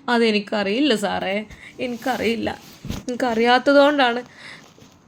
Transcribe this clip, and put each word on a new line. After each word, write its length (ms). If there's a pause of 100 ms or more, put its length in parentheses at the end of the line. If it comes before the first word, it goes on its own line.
(140)
അതെനിക്കറിയില്ല 840 (100)
സാറേ, 300 (500)
എനിക്കറിയില്ല. 640 (560)
എനിക്കറിയാത്തതുകൊണ്ടാണ്. 1160 (880)